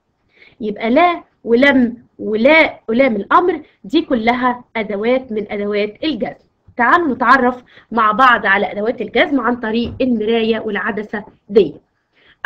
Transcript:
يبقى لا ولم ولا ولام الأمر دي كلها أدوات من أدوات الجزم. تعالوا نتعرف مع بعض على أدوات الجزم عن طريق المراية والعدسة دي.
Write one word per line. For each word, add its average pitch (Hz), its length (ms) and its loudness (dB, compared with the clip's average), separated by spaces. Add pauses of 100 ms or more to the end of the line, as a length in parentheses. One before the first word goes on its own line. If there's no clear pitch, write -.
(600)
يبقى 214 300 -6
لا 339 340 2 (200)
ولم 247 600 2 (120)
ولا 233 720 2
ولام 233 280 2
الأمر 339 460 0 (220)
دي 302 180 0
كلها 247 600 -2 (120)
أدوات 220 560 -2
من 214 200 -6
أدوات 208 520 -4
الجزم. 247 420 -6 (300)
تعالوا 277 380 2
نتعرف 247 500 2 (280)
مع 220 200 2
بعض 220 340 2
على 196 260 0
أدوات 214 280 -6
الجزم 277 400 0
عن 240 160 -2
طريق 233 440 -4
المراية 226 600 0
والعدسة 208 640 -6 (240)
دي. 196 260 2 (720)